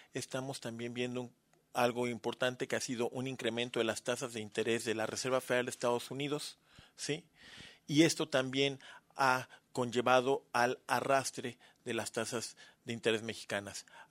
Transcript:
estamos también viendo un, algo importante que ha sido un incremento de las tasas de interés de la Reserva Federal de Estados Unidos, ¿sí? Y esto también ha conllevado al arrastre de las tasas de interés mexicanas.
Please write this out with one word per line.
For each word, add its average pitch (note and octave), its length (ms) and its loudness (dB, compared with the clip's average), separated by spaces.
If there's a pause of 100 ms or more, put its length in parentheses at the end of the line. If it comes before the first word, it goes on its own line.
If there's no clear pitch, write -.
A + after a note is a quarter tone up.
(140)
estamos C3 480 -6
también A#2+ 320 -8
viendo B2 260 -2
un, B2 140 -8 (400)
algo B2 340 2
importante A#2+ 640 -2
que A#2 80 2
ha A2+ 40 0
sido A#2+ 280 -2
un C3 180 -4
incremento A#2+ 520 -2
de A2+ 60 4
las A2 180 -2
tasas A#2+ 280 -2
de A#2 80 -6
interés A2+ 460 0
de A2 100 0
la A2 100 -2
Reserva B2+ 360 0
Federal B2 240 0
de B2 60 -6
Estados A#2+ 400 -2
Unidos, C#3+ 480 -6 (360)
¿sí? D3+ 300 -6 (640)
Y D3+ 160 8
esto D#3+ 260 2
también C3+ 500 2 (380)
ha B2+ 320 4 (260)
conllevado B2 800 4
al B2 340 2
arrastre B2 680 0 (260)
de A#2+ 100 -4
las A2 200 -4
tasas A2+ 420 -4 (300)
de A#2+ 80 -6
interés A2 300 2
mexicanas. G2+ 600 -6 (260)